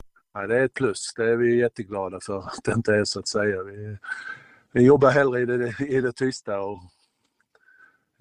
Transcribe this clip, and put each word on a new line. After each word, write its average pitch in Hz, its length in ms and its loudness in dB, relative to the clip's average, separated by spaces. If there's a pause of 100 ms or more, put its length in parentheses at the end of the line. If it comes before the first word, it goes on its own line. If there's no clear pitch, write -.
(340)
Ja, 98 120 -8
det 113 120 0
är 131 60 4
ett 127 100 -2
plus. - 420 -2
Det 113 140 0
är 117 60 2
vi 120 240 4
jätteglada 98 600 -4
för 98 160 -8
att - 260 -12
det - 80 0
inte 113 220 2
är, 104 100 4
så - 160 -6
att - 80 -10
säga. 104 340 -2
Vi, 104 340 -12 (760)
vi 123 120 6
jobbar 135 260 8
hellre 131 300 2
i 123 60 0
det, 120 420 -4
i 131 120 0
det 120 120 -2
tysta 120 480 -4
och, 98 200 -10 (1400)